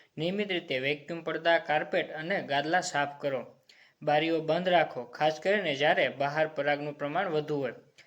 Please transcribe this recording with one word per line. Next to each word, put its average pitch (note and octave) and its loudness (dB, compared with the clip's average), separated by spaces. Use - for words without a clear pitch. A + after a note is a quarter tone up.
નિયમિત F#3+ -2
રીતે E3 -2
વેક્યુમ, D3+ -4
પડદા, D#3+ 2
કાર્પેટ D#3+ -2
અને D#3+ -4
ગાદલા D3 0
સાફ C#3+ -2
કરો. C3 -4
બારીઓ D#3 2
બંધ E3+ 0
રાખો, D#3 4
ખાસ D#3 0
કરીને F#3+ 2
જ્યારે D3+ 4
બહાર C#3+ 0
પરાગનું D3 -2
પ્રમાણ D3+ -2
વધુ D3+ -2
હોય. B2+ -2